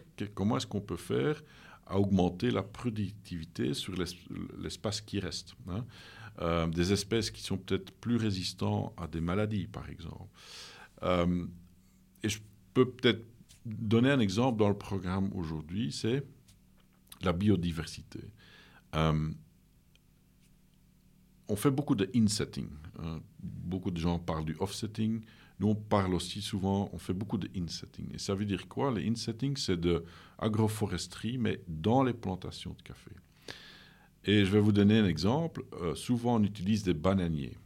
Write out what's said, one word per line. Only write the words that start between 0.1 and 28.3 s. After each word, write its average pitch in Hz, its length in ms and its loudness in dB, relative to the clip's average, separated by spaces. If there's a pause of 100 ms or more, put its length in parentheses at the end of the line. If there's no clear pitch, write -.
que, 104 100 -6
comment 104 320 0
est-ce 131 100 -4
qu'on 104 140 -4
peut 90 160 -6
faire 139 440 0 (440)
à 95 140 0
augmenter 95 500 4
la 107 140 0
productivité 104 1080 -6
sur - 220 -6
l'es-, 90 200 -4 (460)
l'espace 101 400 -6
qui - 180 -6
reste, - 360 -8 (120)
hein ? 95 160 -6 (580)
Euh, 85 240 2
des 85 280 2
espèces 104 360 0
qui - 140 -12
sont 98 140 -4
peut-être 95 340 -4
plus 120 240 -2
résistantes 104 800 -2
à 85 80 -6
des 80 160 -6
maladies, 98 460 0
par - 220 -12
exemple. 82 360 -12 (800)
Euh, 87 420 4 (800)
et 107 60 0
je - 100 -4 (340)
peux 127 160 6
peut-être 113 340 2 (420)
donner 113 440 2
un 139 100 4
exemple 113 380 2
dans 104 120 6
le 101 80 2
programme 95 580 -2
aujourd'hui, 82 560 -4
c'est 131 320 0 (960)
la 90 120 2
biodiversité. 85 880 0 (760)
Euh, 78 340 2 (2250)
on 104 80 0
fait 143 140 2
beaucoup 139 260 2
de 101 200 2
insetting, 104 540 2 (300)
hein. 80 200 -6 (200)
Beaucoup 92 520 -4
de 85 80 -2
gens 85 180 2
parlent 80 280 -4
du 78 140 -4
offsetting. 110 640 -2 (380)
Nous, 98 80 2
on 107 80 4
parle 101 400 2
aussi 87 260 -4
souvent, 98 520 0
on - 40 -8
fait 95 160 -4
beaucoup 101 240 -2
de 104 180 -4
insetting. - 560 -8
Et 78 60 -10
ça 101 160 -4